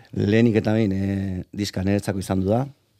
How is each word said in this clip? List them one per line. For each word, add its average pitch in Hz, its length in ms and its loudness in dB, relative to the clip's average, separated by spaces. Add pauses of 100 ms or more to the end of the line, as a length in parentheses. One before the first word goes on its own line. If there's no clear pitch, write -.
(100)
lehenik 110 460 2
eta 107 160 0
behin, 110 200 2
eh, 98 500 -4 (100)
diska 98 320 -4
niretzako 98 360 -2
izan 95 200 -2
du 92 100 2
da, 127 160 2 (340)